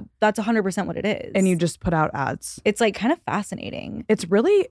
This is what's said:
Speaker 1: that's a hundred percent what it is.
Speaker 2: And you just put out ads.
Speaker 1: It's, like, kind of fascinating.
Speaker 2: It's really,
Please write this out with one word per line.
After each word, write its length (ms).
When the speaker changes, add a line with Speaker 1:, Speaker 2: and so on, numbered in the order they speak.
Speaker 1:
that's 180
a 40
hundred 200
percent 240
what 100
it 80
is. 300
Speaker 2:
And 120
you 100
just 240
put 120
out 220
ads. 500
Speaker 1:
It's, 160
like, 140
kind 180
of 100
fascinating. 840
Speaker 2:
It's 220
really, 400